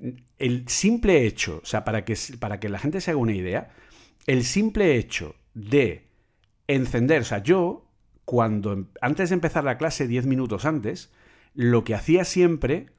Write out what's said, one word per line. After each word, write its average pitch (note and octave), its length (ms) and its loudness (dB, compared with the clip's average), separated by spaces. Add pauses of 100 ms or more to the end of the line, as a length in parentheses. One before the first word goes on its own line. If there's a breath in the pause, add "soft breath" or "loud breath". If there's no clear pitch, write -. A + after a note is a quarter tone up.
(380)
El B2 300 -2
simple G3 580 2
hecho, E2+ 380 -4
o - 20 -20
sea, G#2+ 180 -4
para G#2+ 220 -4
que, A2+ 100 -4 (220)
para G#2 220 -6
que G#2 100 -6
la G2+ 80 -6
gente D#3+ 240 -4
se F3+ 80 -6
haga D#3 100 0
una A2+ 140 2
idea, F#2 380 -4 (560 soft breath)
el C3 160 2
simple G3+ 540 2
hecho - 380 -6 (200)
de A2 540 0 (580)
encender, C3 560 2
o - 20 -6
sea, G#2 160 -4
yo, F3+ 480 0 (360)
cuando G#2+ 460 0
em-, G2 160 -6 (140)
antes D3+ 280 0
de F#3+ 60 2
empezar D#3+ 300 0
la B2+ 120 0
clase, D3+ 300 -2
diez B2 180 0
minutos B2+ 400 -2
antes, D3 480 -4 (400 soft breath)
lo A#2+ 300 4
que A2+ 100 -4
hacía E3+ 320 4
siempre, E3+ 600 2 (120)